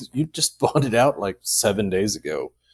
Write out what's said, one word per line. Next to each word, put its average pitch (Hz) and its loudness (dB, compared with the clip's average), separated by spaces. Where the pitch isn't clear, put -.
you 139 -2
just - -6
<laughs> - -20
bought 143 2
it 113 0
out, 127 4
like, 98 -4
seven 104 0
days 95 0
ago. 69 -6